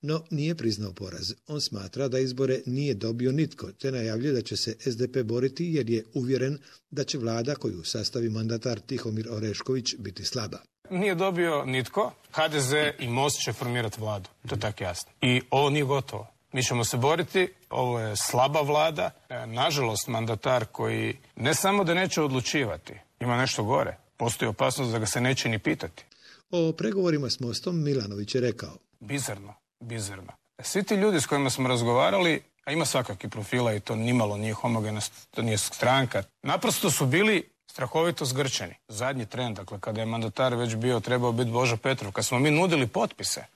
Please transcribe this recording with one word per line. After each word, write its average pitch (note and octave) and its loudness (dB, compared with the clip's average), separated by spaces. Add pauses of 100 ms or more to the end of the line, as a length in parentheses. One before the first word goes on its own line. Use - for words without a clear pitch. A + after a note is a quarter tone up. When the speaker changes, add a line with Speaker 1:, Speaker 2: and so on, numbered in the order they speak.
Speaker 1:
no D#3+ -2
nije D#3 0
priznao G#2 -2
poraz. F#2+ -8 (140)
On D3+ -6
smatra G#2+ -4
da B2+ 2
izbore C3 2
nije C3+ 0
dobio A#2 0
nitko, D3+ -2
te C3+ -4
najavljuje A#2 0
da A#2+ 2
će G#2+ -4
se A2 -2
S B2 0
D B2 0
P B2+ 0
boriti B2 0
jer D3 0
je A2 2 (100)
uvjeren C3 0 (320)
da C#3 -4
će - -4
vlada A#2 0
koju F#2+ -6
sastavi A2+ -2
mandatar A2+ -2
Tihomir A2+ -4
Orešković A2 -2
biti G2 -10
slaba. G#2+ -4 (320)
Speaker 2:
Nije F#3+ 0
dobio E3+ 2
nitko. C3 0 (180)
H D#3+ 0
D D3+ 2
Z D3 2
i B2 -4
MOST C3+ 2
će A#2+ -2
formirati A#2+ -2
vladu. G#2 -6 (200)
To A#2+ -4
je G#2+ -4
tak G#2 -4
jasno. F2+ -6 (100)
I - 4 (100)
ovo C#3 4
nije D3 2
gotovo. B2+ -2 (220)
Mi B2+ 0
ćemo A#2+ 0
se A#2+ -2
boriti. E3 2 (220)
Ovo B2 0
je G#2+ -2
slaba C#3 4
vlada. D3+ 2 (180)
E, A#2+ -8
nažalost, B2 0
mandatar A#2 0
koji A2 -4 (200)
ne C#3 2
samo G3 2
da E3+ 2
neće F3 2
odlučivati, B2+ 0 (280)
ima A#2+ 2
nešto B2 0
gore. C#3 0 (200)
Postoji A#2+ 0
opasnost B2+ 0
da A#2 0
ga A2 0
se B2 -2
neće B2+ 2
ni A2 0
pitati. - -2 (460)
Speaker 1:
O E3 2
pregovorima E3+ 2
s - -4
Mostom D#3 -2
Milanović G#2 -2
je B2+ 4
rekao. - -2 (240)
Speaker 2:
Bizarno, G#2 -6 (260)
bizarno. G2+ -8 (300)
Svi - 0
ti G#3+ 0
ljudi G3 4
s A#2+ -2
kojima C#3+ 2
smo C3 0
razgovarali, C#3 4 (220)
a C#3 -4
ima D#3+ 2
svakakvih G#2+ -2
profila A2+ 0
i G#2 -2
to A2+ -4
nimalo A2+ 2
nije G#2+ -2
homogenost, G#2+ -2 (180)
to A2+ -4
nije A2 2
stranka. B2 2 (200)
Naprosto E3+ 0
su C#3+ 2
bili F#3 4 (280)
strahovito E3 0
zgrčeni. B2+ -2 (140)
Zadnji A#2+ -4
tren, A#2+ -4
dakle, G2 -10
kada A2 -4
je A2 -2
mandatar A2+ 0
već A#2 0
bio, A#2 2
trebao A#2+ 2
biti A#2 2
Božo A#2+ 2
Petrov, A2+ -2
kad A2 -2
smo B2 0
mi D3 6
nudili D#3 4
potpise - -2 (120)